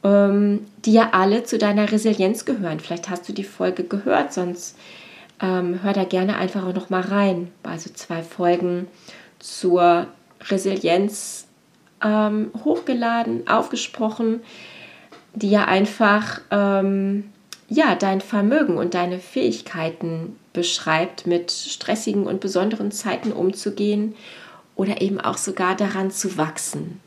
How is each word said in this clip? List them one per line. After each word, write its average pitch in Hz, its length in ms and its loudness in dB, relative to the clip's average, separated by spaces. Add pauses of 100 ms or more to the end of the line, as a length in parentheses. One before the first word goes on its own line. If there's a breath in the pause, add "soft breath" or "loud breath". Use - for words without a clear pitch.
ähm, 202 600 4 (200)
die 220 80 6
ja 226 180 8
alle 202 320 4
zu 226 160 -2
deiner 208 320 2
Resilienz 214 540 2
gehören. 175 340 -2
Vielleicht 170 320 -8
hast 175 180 -8
du 208 40 -8
die 202 100 -6
Folge 185 400 -2
gehört, 202 500 0
sonst, 180 420 -6 (640 loud breath)
ähm, 180 440 -2
hör 196 100 0
da 196 100 2
gerne 185 340 0
einfach 190 280 -2
auch 185 80 -4
noch 190 160 -6
mal 185 120 0
rein. 190 500 0 (100)
Also 165 320 -12
zwei 165 300 -10
Folgen 175 640 0 (500 loud breath)
zur 175 680 4 (420)
Resilienz, 196 1000 0 (560)
ähm, 214 480 2 (120)
hochgeladen, 233 840 0
aufgesprochen, 226 920 -2 (920 loud breath)
die 208 160 -2
ja 208 160 6
einfach, 208 760 2 (100)
ähm, 196 800 0 (360)
ja, 233 280 4
dein 190 260 0
Vermögen 208 560 2
und 175 160 -2
deine 180 260 -2
Fähigkeiten 165 1160 -4 (160)
beschreibt, 165 720 -2
mit 175 260 0
stressigen - 760 -4
und 190 120 -4
besonderen 202 520 -2
Zeiten - 400 -4
umzugehen 208 840 -2 (600 loud breath)
oder 202 260 -2
eben 196 180 0
auch - 180 -2
sogar 190 380 -2
daran 190 360 -2
zu 185 260 -6
wachsen. 156 680 -6